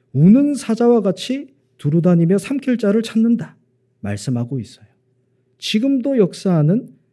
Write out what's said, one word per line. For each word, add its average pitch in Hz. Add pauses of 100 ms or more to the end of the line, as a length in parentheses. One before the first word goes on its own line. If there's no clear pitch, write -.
(120)
"우는 240
사자와 240
같이 226 (300)
두루다니며 170
삼킬 254
자를 214
찾는다." 226 (440)
말씀하고 120
있어요. - (720)
지금도 269
역사하는 180 (220)